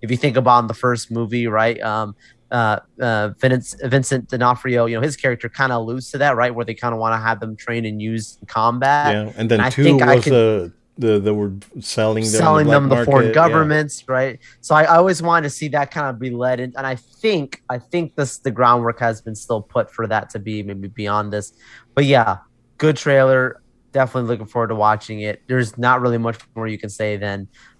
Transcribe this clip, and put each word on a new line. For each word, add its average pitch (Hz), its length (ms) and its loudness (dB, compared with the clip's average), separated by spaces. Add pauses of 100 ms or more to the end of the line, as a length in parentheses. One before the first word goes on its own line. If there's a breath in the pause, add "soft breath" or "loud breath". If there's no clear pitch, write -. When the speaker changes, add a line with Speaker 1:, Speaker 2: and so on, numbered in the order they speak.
Speaker 1:
If 110 100 -8
you 123 60 -2
think 123 200 0
about 123 240 6
in 117 60 -4
the 110 80 -6
first 120 360 -4
movie, 117 360 -4
right, 110 340 0
um, 107 340 -4 (360 soft breath)
uh, 113 300 0 (200)
uh, 110 380 -2
Vince-, 127 460 -2
Vincent 131 440 -2
D'Onofrio, 123 580 0
you 117 100 -4
know, 110 40 -4
his 143 160 -4
character 120 320 -4
kinda 127 280 -2
alludes 120 340 -6
to 143 80 -10
that, 139 180 2
right, 120 180 0
where 117 100 -6
they 113 100 -8
kinda 117 220 -6
wanna 113 220 -2
have 110 220 -2
them 110 160 -10
train 117 300 -6
and 107 160 -6
use 110 380 -8
in - 60 -20
combat. 131 680 2
Speaker 2:
Yeah, 107 220 -4
and 113 140 -2
then 113 100 4
Speaker 1:
And 120 60 2
I 131 40 0
Speaker 2:
two 135 140 0
Speaker 1:
think 143 180 6
I 139 140 6
Speaker 2:
was, 117 80 2
Speaker 1:
could 147 80 4
Speaker 2:
uh, 110 360 4 (300)
the, 110 200 2
they 101 120 0
were 104 240 -2 (260)
selling 110 440 -2
them 110 40 -2
on 107 40 -2
the 110 60 0
Speaker 1:
selling 156 280 4
Speaker 2:
black 143 140 6
Speaker 1:
them 139 100 0
to 120 160 2
foreign - 40 0
Speaker 2:
market, 131 180 4
yeah. - 40 0
Speaker 1:
governments, 151 760 2
right? 131 300 -2 (220 soft breath)
So - 140 0
I, 151 80 6
I 160 140 6
always 175 260 4
wanted 170 220 2
to 139 60 -4
see 151 180 -8
that 143 220 -2
kind 147 180 -4
of 120 100 -8
be 127 120 -6
led 123 300 -2
in, 127 160 -8
and 135 100 -8
I 131 100 -6
think, - 720 -4
I 127 80 -4
think 170 380 -6
this, 143 220 -4
the - 120 -4
groundwork 117 500 2
has 113 220 -2
been 110 120 -12
still 107 280 -6
put - 280 -4
for 113 180 -6
that 107 220 -2
to - 80 -12
be 104 240 -8
maybe 98 260 -10
beyond 104 440 -4
this. 104 220 -8 (400 loud breath)
But 143 100 2
yeah, 117 340 2 (380)
good 151 220 0
trailer. 131 640 2 (300)
Definitely 127 360 0
looking 110 180 -4
forward 113 220 -4
to 113 60 -4
watching 107 460 0
it. 107 260 -8
There's 123 320 -2
not 123 240 2
really 120 160 0
much 113 200 -4 (160)
more 113 120 -8
you 107 120 -8
can 104 120 -12
say 104 260 -4
than, 101 320 -6 (320 soft breath)